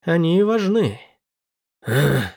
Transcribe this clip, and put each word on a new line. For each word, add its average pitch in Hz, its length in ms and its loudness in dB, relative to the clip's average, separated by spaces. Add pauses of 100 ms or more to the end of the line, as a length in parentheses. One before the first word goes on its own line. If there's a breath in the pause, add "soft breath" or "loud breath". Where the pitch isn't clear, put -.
«Они 170 400 0
важны». 208 580 0 (840)
«А?» 131 500 0